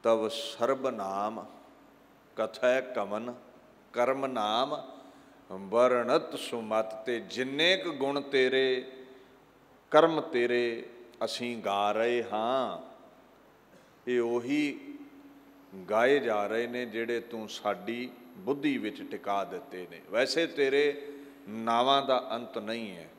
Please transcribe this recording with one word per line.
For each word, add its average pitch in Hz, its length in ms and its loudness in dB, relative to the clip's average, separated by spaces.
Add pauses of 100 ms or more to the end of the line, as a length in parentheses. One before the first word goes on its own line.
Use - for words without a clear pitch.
"ਤਵ 113 260 4
ਸਰਬ 127 600 -2
ਨਾਮ 101 580 -4 (880)
ਕਥੈ 123 440 2
ਕਮਨ 113 540 -4 (580)
ਕਰਮ 135 340 2
ਨਾਮ 127 640 0 (640)
ਵਰਣਤ 120 840 2
ਸੁਮਤ।" 110 560 -2
ਤੇ 120 260 -4
ਜਿੰਨੇ 135 560 0
ਕੁ 180 160 -4
ਗੁਣ 139 280 -2
ਤੇਰੇ, 131 720 2 (960)
ਕਰਮ 156 300 8
ਤੇਰੇ 120 680 0 (360)
ਅਸੀਂ 120 320 -4
ਗਾ 101 360 2
ਰਹੇ 117 400 2
ਹਾਂ, 113 460 0 (1300)
ਇਹ 123 120 4
ਉਹੀ 123 600 0 (1080)
ਗਾਏ 123 280 6
ਜਾ 107 280 0
ਰਹੇ 113 200 0
ਨੇ 123 200 -4
ਜਿਹੜੇ 117 340 -2
ਤੂੰ 113 280 -10
ਸਾਡੀ 107 640 -4 (120)
ਬੁੱਧੀ 139 560 -2
ਵਿੱਚ 98 320 -6
ਟਿਕਾ 101 340 -2
ਦਿੱਤੇ 90 460 -10
ਨੇ। 85 100 -16 (100)
ਵੈਸੇ 135 360 2
ਤੇਰੇ 143 680 2 (360)
ਨਾਵਾਂ 117 540 4
ਦਾ 127 300 2
ਅੰਤ 117 260 -6
ਨਹੀਂ 107 380 -6
ਹੈ। 80 220 -16